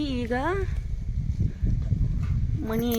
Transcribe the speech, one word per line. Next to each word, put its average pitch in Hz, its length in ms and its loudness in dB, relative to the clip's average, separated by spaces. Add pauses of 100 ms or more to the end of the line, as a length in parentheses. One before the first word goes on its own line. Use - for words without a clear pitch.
(200)
ಈಗ 240 140 -2 (2250)
ಮನಿ 226 200 0 (100)